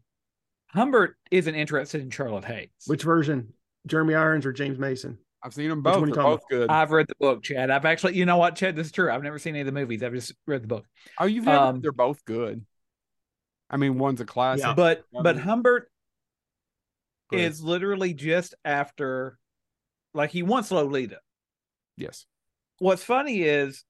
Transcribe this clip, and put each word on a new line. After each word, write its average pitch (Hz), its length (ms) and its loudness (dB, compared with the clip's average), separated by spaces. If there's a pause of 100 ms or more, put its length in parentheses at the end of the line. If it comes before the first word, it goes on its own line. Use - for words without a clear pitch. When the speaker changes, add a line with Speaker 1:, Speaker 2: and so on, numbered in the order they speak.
(680)
Speaker 1:
Humbert 233 480 2 (160)
isn't 165 240 2
interested 151 460 -4
in 131 80 -12
Charlotte 110 340 -6
Hayes. 110 240 -12 (180)
Speaker 2:
Which 151 160 -2
version? 147 500 0 (360)
Jeremy 156 260 2
Irons 156 320 2
or 131 60 -2
James 135 260 -4
Mason? 131 400 -6 (240)
Speaker 3:
I've 127 100 -16
seen 147 180 -6
'em 156 120 -4
Speaker 2:
Which 156 100 4
Speaker 3:
both. 190 80 4
Speaker 2:
one 151 80 2
you 139 60 -2
Speaker 3:
They're 143 80 2
Speaker 2:
talking 147 140 4
Speaker 3:
both - 40 -10
Speaker 2:
about? - 80 -20
Speaker 3:
good. 120 220 0
Speaker 1:
I've 156 200 4
read 156 160 4
the - 140 -14
book, 131 220 2
Chad. 131 280 -2
I've 139 140 2
actually, 175 320 2
you 180 80 2
know 175 140 4
what, 175 180 4
Chad? 185 200 -2
This 160 100 -6
is 147 60 -14
true. 175 180 0
I've 123 120 -2
never 147 160 -8
seen 160 160 -8
any 143 60 -6
of 139 60 -4
the 135 60 -4
movies. 123 300 -4
I've 123 120 -6
just 120 180 -10 (140)
read 139 160 -4
the 110 60 -14
book. - 180 -4 (320)
Speaker 3:
Oh, 175 80 2
you've 220 180 -2
never 147 220 6
Speaker 1:
Um, 131 160 -2
Speaker 3:
they're 147 100 -2
both 123 320 0
good. 110 400 -6 (1040)
I - 80 -6
mean, 139 220 0
one's 131 240 0
a - 20 -8
classic. 131 400 0
Speaker 2:
Yeah. 120 100 2
Speaker 1:
But, 165 380 4
but - 80 -8
Speaker 3:
Another 160 200 2
Speaker 1:
Humbert 233 520 0 (1400)
Speaker 3:
Go 185 60 -2
ahead. 170 160 2
Speaker 1:
is 156 100 -14
literally 180 520 -2
just 160 400 -2 (100)
after, 131 720 -4 (760)
like, 147 160 0
he 175 120 -4
wants 214 280 0
Lolita. 139 500 0 (800)
Speaker 3:
Yes. - 260 -12 (540)
Speaker 1:
What's 185 260 2
funny 254 380 -2
is 143 480 0